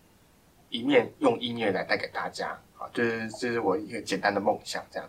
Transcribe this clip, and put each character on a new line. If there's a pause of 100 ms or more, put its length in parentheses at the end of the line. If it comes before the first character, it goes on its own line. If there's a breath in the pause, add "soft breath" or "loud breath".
(680)
一
面 (100)
用
音
乐
来
带
给
大
家。 (280)
啊，
就
是，
这
是
我
一
个
简
单
的
梦
想
这
样